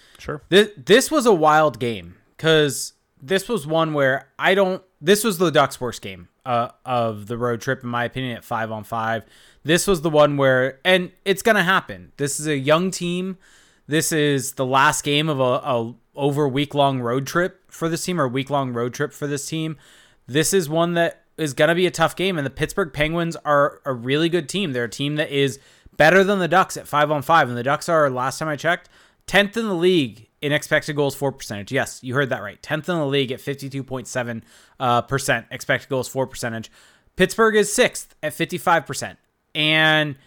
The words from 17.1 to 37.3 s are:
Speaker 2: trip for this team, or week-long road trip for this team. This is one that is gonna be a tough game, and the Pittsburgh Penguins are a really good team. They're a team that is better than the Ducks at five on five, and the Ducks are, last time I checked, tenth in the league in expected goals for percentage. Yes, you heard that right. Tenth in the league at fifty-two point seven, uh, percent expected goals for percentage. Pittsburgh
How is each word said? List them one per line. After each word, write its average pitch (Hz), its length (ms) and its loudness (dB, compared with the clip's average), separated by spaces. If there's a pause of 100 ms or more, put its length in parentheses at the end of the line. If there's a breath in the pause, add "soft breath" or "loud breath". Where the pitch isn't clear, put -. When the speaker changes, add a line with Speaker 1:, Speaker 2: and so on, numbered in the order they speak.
Speaker 2:
trip 180 340 -2 (100)
for - 180 -4
this 160 140 -6
team, 180 160 -2
or 139 80 0
week-long 135 460 -2
road 120 200 -4
trip 147 200 -4
for - 140 -10
this 143 200 -6
team. 160 300 -6 (500 soft breath)
This 151 260 0
is 185 160 2
one 170 260 0
that 170 280 0 (140)
is 151 160 -2
gonna 151 220 2
be 180 120 2
a 165 40 -4
tough 160 240 0
game, 180 220 -2
and 139 80 -4
the 131 60 -6
Pittsburgh 156 420 -4
Penguins 165 440 -2
are 147 460 2
a 139 100 -4
really 135 360 0
good 160 180 -2
team. 180 260 -2
They're 120 100 -2
a 117 60 -4
team 143 260 -4
that 147 160 -2
is 139 280 0 (380 soft breath)
better 170 260 8
than 196 160 2
the 175 80 0
Ducks 180 300 2
at 139 100 -14
five 147 220 2
on 151 140 0
five, 160 260 4
and 120 80 -6
the 120 60 -4
Ducks 143 260 -2
are, 156 200 4
last 127 280 -4
time 156 120 -6
I 151 80 -4
checked, 170 320 -2 (360 soft breath)
tenth 202 320 2
in 226 100 -2
the 202 80 -2
league 160 520 0 (140)
in 147 100 -2
expected 151 460 -2
goals 139 180 0
for 139 160 -4
percentage. 104 400 -12
Yes, 127 320 -4
you 123 100 -8
heard 139 160 0
that 113 140 -4
right. 101 180 -14
Tenth 156 280 -6
in 180 80 -2
the 151 100 -2
league 135 240 0
at 123 80 -8
fifty-two 139 440 -10
point 131 240 -12
seven, 117 360 -6 (360 soft breath)
uh, 120 220 2
percent 131 480 -2
expected 127 380 -4
goals 127 220 -4
for 131 180 -4
percentage. 113 420 -8 (460 soft breath)
Pittsburgh 214 400 2